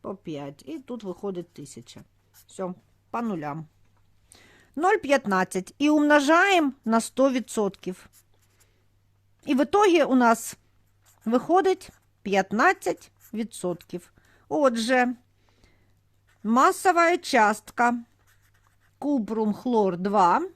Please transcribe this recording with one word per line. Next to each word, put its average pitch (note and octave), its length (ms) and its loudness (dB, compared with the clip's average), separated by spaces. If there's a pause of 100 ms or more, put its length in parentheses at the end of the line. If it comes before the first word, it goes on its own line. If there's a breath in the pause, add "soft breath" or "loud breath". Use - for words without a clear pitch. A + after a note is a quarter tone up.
По G#3+ 140 -12
п'ять. C#3+ 520 -14
І D#4 120 -14
тут B3 240 -14
виходить F3+ 500 -10
тисяча. - 480 -20 (460)
Все, F#3 280 -10 (360)
по A#3 120 -8
нулям. D#3+ 440 -6 (1080 soft breath)
Нуль F#4 200 0
п'ятнадцять. G3+ 840 -2
І D4 120 2
умножаємо D4+ 800 4 (120)
на A3+ 160 2
сто C4+ 300 0
відсотків. G#3 800 -6 (1400)
І C#4+ 80 0
в B3+ 80 2
ітогі E4+ 420 4
у C4+ 100 0
нас A#3 420 2 (680)
виходить D#4 680 0 (320)
п'ятнадцять A3 880 -2 (220)
відсотків. F3+ 800 -10 (360 soft breath)
Отже, B3+ 680 0 (1300)
масова E4+ 760 2
частка A#3 880 0 (1000)
купрум A3 500 -2
хлор G#3+ 420 0
два G3 460 2 (140)